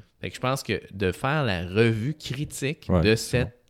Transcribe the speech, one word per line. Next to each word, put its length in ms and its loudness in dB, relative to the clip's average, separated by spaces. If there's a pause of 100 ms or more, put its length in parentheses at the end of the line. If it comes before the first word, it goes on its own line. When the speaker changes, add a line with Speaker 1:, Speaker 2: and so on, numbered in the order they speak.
(200)
Speaker 1:
Fait 100 -8
que 60 -14
je 60 -16
pense 200 -2
que 200 -4 (120)
de 200 0
faire 320 -2
la 200 0
revue 480 2
critique 760 -8
Speaker 2:
Ouais, 120 6
Speaker 1:
de 140 6
Speaker 2:
c'est 280 0
Speaker 1:
cette, 140 -10 (120)